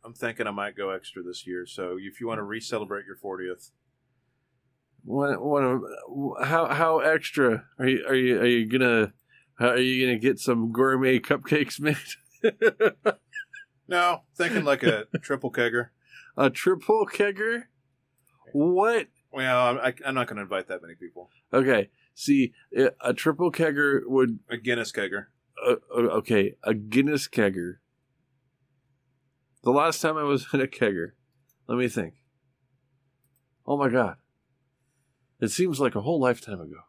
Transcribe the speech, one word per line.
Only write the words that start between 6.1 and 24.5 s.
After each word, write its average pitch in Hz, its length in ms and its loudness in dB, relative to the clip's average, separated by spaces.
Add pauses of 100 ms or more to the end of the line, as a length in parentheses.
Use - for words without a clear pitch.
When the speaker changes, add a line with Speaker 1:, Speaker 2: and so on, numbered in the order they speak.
Speaker 2:
how, 165 220 0
how 160 320 2
extra? 139 640 2 (160)
Are 127 80 0
you, 131 180 0
are 135 100 0
you, 127 260 4
are 120 40 4
you 120 220 4
gonna, 117 460 2 (440)
how, 120 120 2
are 123 80 2
you 127 280 2
gonna 123 140 0
get 127 200 2
some 117 340 0
gourmet 131 460 4
cupcakes 143 600 -2
made? 147 160 0 (480)
<laughs> - 760 0 (720)
Speaker 1:
No, 175 360 0 (120)
thinking 175 300 -2
like 139 180 2
a 110 300 2
Speaker 2:
<laughs> - 80 -4
Speaker 1:
triple 139 300 -6
kegger. 120 380 -2 (460)
Speaker 2:
A 135 140 4
triple 196 580 0
kegger? 214 560 -2 (880)
What? 180 560 2 (240)
Speaker 1:
Well, 127 360 2
I'm, 123 100 2
I, 127 160 0 (120)
I'm 135 100 -2
not 123 120 0
gonna 104 140 -10
invite 95 260 -4
that 92 140 -8
many 85 140 -20
people. 87 340 -18 (240)
Speaker 2:
Okay. 123 360 4 (240)
See, 139 400 2 (220)
a, 135 140 4 (120)
a 123 120 -2
triple 160 380 0
kegger 143 540 0
would 123 340 2 (100)
Speaker 1:
A 120 80 -6